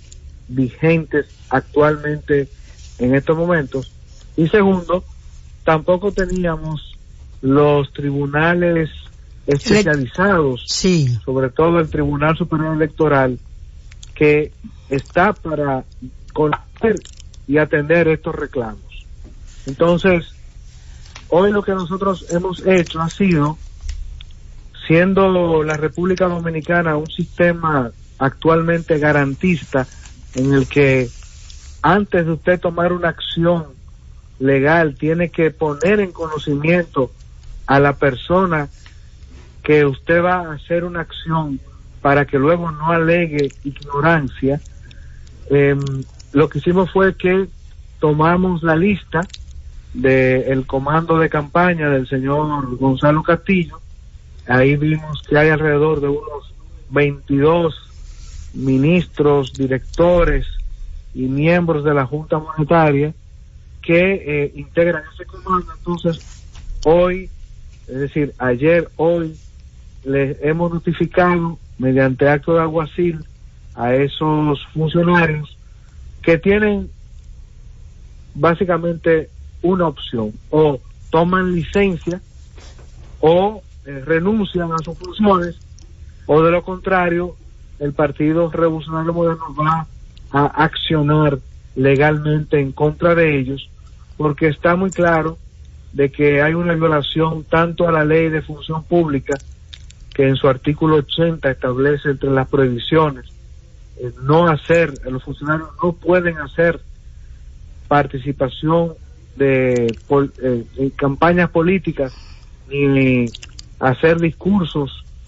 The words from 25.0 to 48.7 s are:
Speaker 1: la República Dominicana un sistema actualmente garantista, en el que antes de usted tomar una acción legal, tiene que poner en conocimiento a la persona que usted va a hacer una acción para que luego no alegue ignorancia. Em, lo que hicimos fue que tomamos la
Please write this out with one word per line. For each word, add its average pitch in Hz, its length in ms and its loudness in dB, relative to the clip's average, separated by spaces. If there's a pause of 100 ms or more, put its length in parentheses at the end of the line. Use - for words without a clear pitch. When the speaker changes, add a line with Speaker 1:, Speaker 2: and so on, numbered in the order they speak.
Speaker 1:
la 156 140 -2
República 175 500 -2
Dominicana 170 720 -2
un 156 140 -6
sistema 165 840 0 (260)
actualmente 165 800 0
garantista, 143 880 0 (480)
en 135 200 2
el 131 120 4
que 135 420 2 (760)
antes 180 440 2
de 165 60 0
usted 180 260 0
tomar 175 340 0
una 175 180 -2
acción 165 560 -2 (760)
legal, 139 580 2
tiene 165 320 -2
que 160 200 0
poner 160 500 0
en 185 100 -2
conocimiento 156 1000 -2 (540)
a 135 140 4
la 143 160 2
persona 156 720 0 (920)
que 151 220 4
usted 165 380 0
va 180 140 0
a 165 160 -6
hacer 170 320 -4
una 175 160 -8
acción 156 580 -6 (420)
para 139 240 2
que 139 140 -2
luego 170 320 2
no 151 220 -4
alegue 165 580 0 (140)
ignorancia. 143 960 -2 (880)
Em, 143 300 4 (520)
lo 147 160 4
que - 100 -6
hicimos 180 340 2
fue 190 240 2
que 190 320 0 (500)
tomamos 165 640 2
la 160 140 2